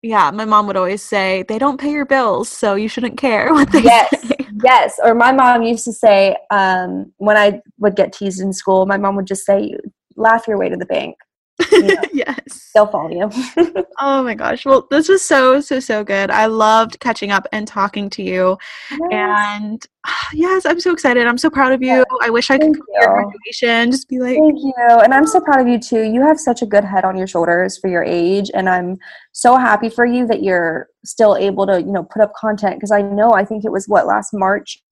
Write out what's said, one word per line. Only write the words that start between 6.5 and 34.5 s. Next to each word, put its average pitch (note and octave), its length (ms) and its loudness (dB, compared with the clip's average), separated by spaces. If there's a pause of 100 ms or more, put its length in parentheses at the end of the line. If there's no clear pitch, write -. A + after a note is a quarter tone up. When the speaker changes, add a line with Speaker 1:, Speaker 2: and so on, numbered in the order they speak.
Speaker 2:
um, F#3 680 -2
when G#3+ 220 2
I G#3 240 2 (160)
would G3+ 180 0
get - 160 0
teased F#3+ 300 -8
in F#3+ 100 -4
school, F#3+ 320 0
my G3 140 -2
mom G3 180 -2
would F#3+ 100 -6
just F#3+ 200 -8
say, G3+ 280 0 (420)
"Laugh A3 300 0
your G#3 120 -2
way F#3 100 -2
to F3 80 -6
the F#3 80 -8
bank." - 320 -6 (560)
You G4 220 4
know, E4 120 -6
Speaker 1:
<laughs> - 60 -14
Yes. - 640 -10
Speaker 2:
they'll G#3 140 6
follow D#3+ 220 -6
you. F#3 200 -4 (260)
<laughs> E4+ 280 0 (160)
Speaker 1:
Oh C4+ 240 0
my A#3 100 -6
gosh. - 320 -6
Well, C4+ 240 2
this D#4 180 0
was F#4+ 140 4
so, C4+ 380 2
so, C#4+ 180 -6
so G#3+ 240 -4
good. G3 280 -4
I A3 160 2
loved A3 520 2
catching A3 320 -6
up G3+ 220 -2
and G#3+ 160 -8
talking G3+ 420 -4
to - 120 -12
you. F#3 340 0 (340)
Speaker 2:
Yes. C#4+ 100 -10 (120)
Speaker 1:
And, G#3 720 -4 (180)
<sighs> - 280 -8
yes, F4+ 340 0
I'm E4+ 140 0
so F#4 120 -2
excited. B3 340 2
I'm A#3+ 120 0
so D#4 120 0
proud C4+ 220 2
of C4 100 0
you. B3+ 60 -2 (100)
Speaker 2:
Yeah. B3+ 60 4 (180)
Speaker 1:
I A3+ 80 0
wish A#3 200 -2
I C4+ 80 4
could D4+ 40 4
Speaker 2:
Thank D#4 160 2
Speaker 1:
come - 80 -18
to - 140 -16
your G3 180 4
Speaker 2:
you. G#3 60 0
Speaker 1:
graduation. A#3 680 -2
Just C4 160 -6
be B3+ 100 -6
like, B3+ 200 -2
Speaker 2:
Thank D4+ 200 4
you. C4+ 140 -6 (320)
And B3+ 100 6
I'm C#4+ 120 4
so F4+ 140 2
proud C#4+ 200 2
of B3 80 2
you A#3+ 100 2
too. A3+ 240 -2
You A3+ 200 0
have D4+ 180 4
such A#3+ 220 -2
a A3+ 40 -4
good G3+ 180 2
head F#3+ 200 -2
on F#3+ 120 -2
your F#3+ 120 -4
shoulders F3 500 -2
for G3 100 -6
your F3 140 -2
age. F3+ 520 -2
And F#3 140 -2
I'm F3+ 280 -2 (360)
so B3 240 4
happy A3+ 340 2
for A#3+ 160 0
you B3 200 -2
that A3 160 -2
you're E3+ 460 -2 (160)
still G#3 320 2
able G3 300 -2
to, F#3+ 140 0
you F#3 120 -6
know, F#3 100 -4
put G#3+ 200 -2
up G#3 120 0
content. G#3+ 460 -4
'Cause G#3 100 -8
I G#3 120 2
know, G#3 320 2
I G3 100 2
think G#3+ 200 -8
it A3 60 -4
was, G3 180 -6
what, F#3+ 180 2
last G#3 260 -4
March? G3+ 600 -4